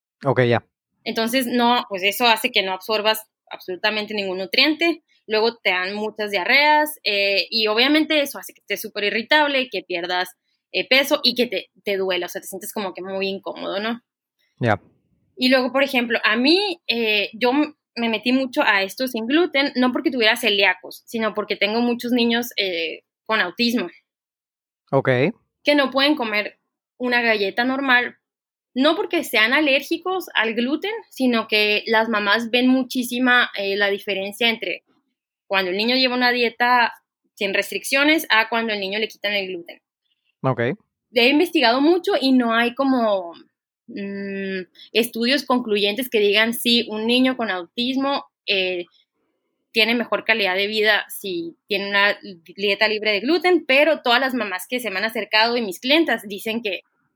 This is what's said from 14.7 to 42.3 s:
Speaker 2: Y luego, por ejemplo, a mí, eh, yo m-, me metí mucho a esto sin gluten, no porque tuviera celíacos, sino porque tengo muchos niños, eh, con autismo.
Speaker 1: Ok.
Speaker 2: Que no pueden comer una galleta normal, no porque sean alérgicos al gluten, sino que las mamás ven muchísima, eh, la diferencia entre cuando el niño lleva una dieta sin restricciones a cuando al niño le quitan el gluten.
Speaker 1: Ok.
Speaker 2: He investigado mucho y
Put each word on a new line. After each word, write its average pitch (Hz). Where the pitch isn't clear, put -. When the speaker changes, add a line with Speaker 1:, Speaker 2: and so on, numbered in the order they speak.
Speaker 2:
Y 254
luego, 254
por 269
ejemplo, 240
a 208
mí, 339
eh, 220
yo 240
m-, 294
me 233
metí 220
mucho 262
a 202
esto 196
sin 226
gluten, 285
no 247
porque 311
tuviera 233
celíacos, 196
sino 220
porque 208
tengo 208
muchos 240
niños, 233
eh, 165
con 220
autismo. 208
Speaker 1:
Ok. 135
Speaker 2:
Que 285
no 269
pueden 269
comer 208
una 247
galleta 214
normal, 262
no 294
porque 349
sean 226
alérgicos 320
al 226
gluten, 294
sino 240
que 208
las 226
mamás 214
ven 247
muchísima, 254
eh, 196
la 202
diferencia 202
entre 180
cuando 190
el 185
niño 233
lleva 254
una 247
dieta 240
sin 196
restricciones 277
a 220
cuando 226
al 208
niño 196
le 220
quitan 202
el 196
gluten. 175
Speaker 1:
Ok. 127
Speaker 2:
He 240
investigado 277
mucho 349
y 269